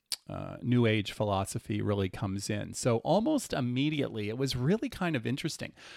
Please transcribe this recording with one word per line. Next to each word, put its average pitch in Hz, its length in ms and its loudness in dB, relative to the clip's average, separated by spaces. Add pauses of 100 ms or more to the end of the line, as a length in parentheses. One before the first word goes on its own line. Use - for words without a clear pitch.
(280)
uh, 50 320 -8
New 120 240 4
Age 110 280 2
philosophy 104 680 0
really 101 280 2
comes 98 420 -4
in. 101 240 -4
So 117 240 2
almost 226 540 2
immediately, 123 760 0
it 113 80 -2
was 131 180 0
really 170 360 2
kind 165 260 0
of 113 100 -2
interesting. - 460 -4 (240)